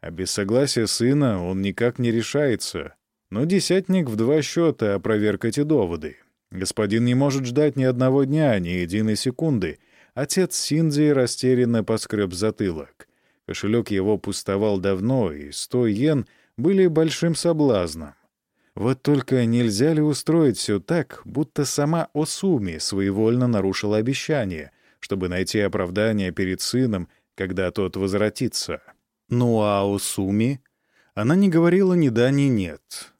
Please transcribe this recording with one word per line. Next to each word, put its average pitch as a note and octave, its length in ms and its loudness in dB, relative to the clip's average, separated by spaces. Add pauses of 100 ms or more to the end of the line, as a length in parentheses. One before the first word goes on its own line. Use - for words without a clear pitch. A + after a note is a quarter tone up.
А E2 100 -12
без F2+ 200 -6
согласия A#2 540 0
сына A#2+ 560 2
он F#2+ 200 -2
никак G#2+ 360 0
не A#2+ 140 0
решается. A2+ 840 -2 (360)
Но A2 140 -2
десятник F#3 640 0
в A2 80 -4
два C3+ 240 2
счёта C3+ 540 0
опроверг G#2 500 0
эти B2+ 180 0
доводы. E2+ 540 0 (340)
Господин G#2 540 0
не B2 100 2
может C3+ 300 0
ждать C#3 320 0
ни C3 80 2
одного C3 400 2
дня, C#3 340 2
ни F2 80 -2
единой F2+ 480 0
секунды. B2 640 -2 (340)
Отец E3 440 -2
Синдзи D3+ 540 2
растерянно B2 760 2
поскреб G#2 480 -2
затылок. F#2 760 -4 (400)
Кошелёк G#2+ 440 -2
его G2+ 260 2
пустовал G2+ 640 -2
давно, G2 520 0
и D2 200 -12
сто B2 360 -2
йен B2 400 0 (300)
были F#3 300 2
большим D#3+ 460 0
соблазном. G2 800 0 (640)
Вот B2+ 260 -2
только C3 440 2
нельзя A#2 480 2
ли D#3 80 2
устроить D3+ 560 2
всё G#2 220 -2
так, - 440 -6
будто C#3+ 420 -4
сама D3+ 480 -2
Осуми D3 640 -2
своевольно G#2+ 680 0
нарушила G#2 500 0
обещание, A2 720 -4 (280)
чтобы F#2 300 -4
найти F#2 320 -2
оправдание G2 680 0
перед F#2 300 -4
сыном, A2+ 460 -2 (280)
когда F#2 360 -4
тот F#2 240 -2
возвратится? G2+ 840 -2 (480)
Ну A#2+ 320 2
а G2+ 220 2
Осуми? G2+ 800 0 (540)
Она A#2 200 2
не G3 140 4
говорила F3+ 440 4
ни E3 160 4
да, A#2 220 2
ни C#3 120 2
нет. G2 760 -4